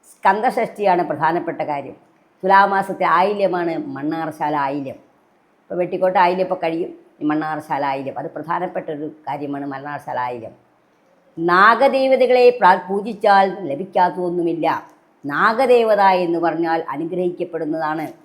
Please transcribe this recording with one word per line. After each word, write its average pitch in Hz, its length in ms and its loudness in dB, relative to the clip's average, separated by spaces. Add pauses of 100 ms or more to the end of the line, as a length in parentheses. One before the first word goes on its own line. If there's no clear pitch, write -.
(100)
സ്കന്ദഷഷ്ഠിയാണ് 202 960 0
പ്രധാനപ്പെട്ട 160 540 -2
കാര്യം. 143 340 -8 (480)
തുലാമാസത്തെ 196 600 2
ആയില്യമാണ് 175 840 0
മണ്ണാറശാല 151 680 -4
ആയില്യം. 139 380 -4
ഇപ്പൊ - 800 -20
വെട്ടിക്കോട്ട് 185 440 -2
ആയില്യം 185 260 2
ഇപ്പൊ 185 120 -4
കഴിയും, 165 380 -6 (260)
ഈ 151 40 -8
മണ്ണാറശാല 151 640 -4
ആയില്യം. 135 320 -6
അത് 147 120 -10
പ്രധാനപ്പെട്ട 170 600 -8
ഒരു 151 200 -8 (180)
കാര്യമാണ് 143 380 -8
മണ്ണാറശാല 139 540 -10
ആയില്യം. 120 300 -8 (880)
നാഗദേവതകളെ 247 1120 4
പ്രാ-, 190 380 4
പൂജിച്ചാൽ 196 720 2
ലഭിക്കാത്തതൊന്നുമില്ല. 170 1300 -2 (400)
നാഗദേവത 220 760 2
എന്ന് 180 380 4
പറഞ്ഞാൽ 165 500 0
അനുഗ്രഹിക്കപ്പെടുന്നതാണ്. 160 1200 -4 (120)